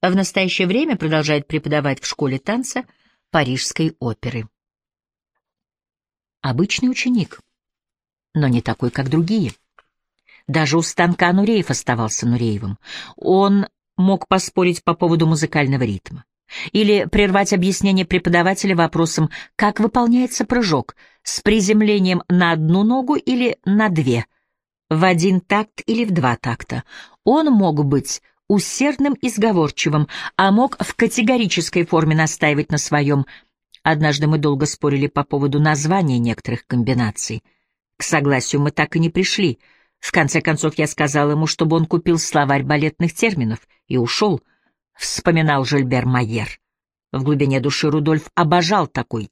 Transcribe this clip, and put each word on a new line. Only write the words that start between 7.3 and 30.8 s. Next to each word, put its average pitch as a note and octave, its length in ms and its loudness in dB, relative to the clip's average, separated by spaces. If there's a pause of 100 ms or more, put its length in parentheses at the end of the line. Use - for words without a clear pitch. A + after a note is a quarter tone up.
но D3 140 0
не A#2+ 140 0
такой, B2 300 -4
как C3 180 -6
другие. E3 440 0 (920)
Даже D3+ 300 0
у E3+ 40 4
станка F3 500 0
Нуреев G#3 380 2
оставался A#2 580 -4
Нуреевым. A2 500 -2 (380)
Он G3 520 2 (280)
мог F#3+ 320 2
поспорить F3+ 560 0
по E3+ 120 0
поводу E3 320 2
музыкального D3 560 0
ритма - 420 -8 (480)
или G#3 320 2
прервать G3+ 480 2
объяснение F#3+ 520 2
преподавателя F3+ 720 0
вопросом E3 540 0 (260)
«Как G#3 240 0
выполняется A#3+ 640 0
прыжок?» G3 500 -2 (280)
с - 160 -8
приземлением G#3 880 2
на F3+ 240 2
одну E3 320 2
ногу B3+ 320 0
или B3 480 0
на G#3 260 2
две, B2+ 360 0 (640)
в D#3+ 140 2
один F#3 360 2
такт - 480 -4
или A3+ 160 0
в G#3+ 80 -2
два B2+ 240 0
такта. - 480 -8 (400)
Он D4+ 240 2
мог F#3 380 2
быть C3+ 360 -2 (260)
усердным C4+ 640 0
и B3 160 -4
сговорчивым, E3 800 0 (280)
а G3 160 4
мог G#3 280 2
в - 140 -6